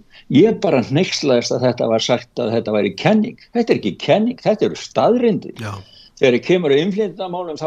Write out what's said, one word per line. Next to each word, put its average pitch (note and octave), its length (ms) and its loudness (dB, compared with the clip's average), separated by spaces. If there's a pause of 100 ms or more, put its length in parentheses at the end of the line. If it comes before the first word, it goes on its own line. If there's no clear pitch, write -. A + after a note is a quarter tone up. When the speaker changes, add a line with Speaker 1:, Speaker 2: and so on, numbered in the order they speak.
(300)
Speaker 1:
ég G3 320 4
bara C#3 220 2
hneykslaðist C3+ 680 0
að B2+ 140 0
þetta A#2 240 0
var A2+ 140 0
sagt - 360 -4
að A2+ 140 -4
þetta G#2+ 220 -2
væri G#2 180 0
kenning. G#3+ 460 0 (160)
Þetta A#3+ 180 0
er C3+ 60 0
ekki G2+ 180 -4
kenning, G#3+ 420 0
þetta G3 280 0
eru - 120 -8
staðreyndir. G#3+ 800 0
Speaker 2:
Já. G#2 160 -8 (380)
Speaker 1:
Þegar B2 280 2
kemur F3 320 0
að C#3 120 4
innflytjendamálum F3+ 760 -6
þá D#3 100 -6